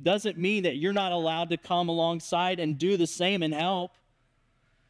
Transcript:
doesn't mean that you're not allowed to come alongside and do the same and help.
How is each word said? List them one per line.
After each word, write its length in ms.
doesn't 340
mean 260
that 140
you're 160
not 200
allowed 360
to 80
come 320
alongside 720
and 160
do 220
the 80
same 360
and 120
help. 380